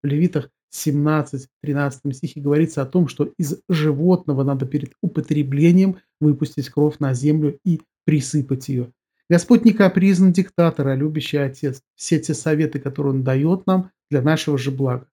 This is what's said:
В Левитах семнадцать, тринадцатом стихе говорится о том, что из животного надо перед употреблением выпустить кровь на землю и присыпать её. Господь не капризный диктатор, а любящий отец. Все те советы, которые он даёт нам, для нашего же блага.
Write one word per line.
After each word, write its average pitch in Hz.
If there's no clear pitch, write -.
В 147
Левитах 151
семнадцать, 147
тринадцатом 139
стихе 131
говорится 147
о 131
том, 165
что -
из 156
животного 156
надо 135
перед 135
употреблением 165
выпустить 147
кровь 151
на 135
землю 147
и 165
присыпать 135
её. 123
Господь 226
не 226
капризный 190
диктатор, 165
а 135
любящий 147
отец. 135
Все -
те 156
советы, 151
которые 139
он 131
даёт 147
нам, 185
для 143
нашего 151
же 127
блага. 131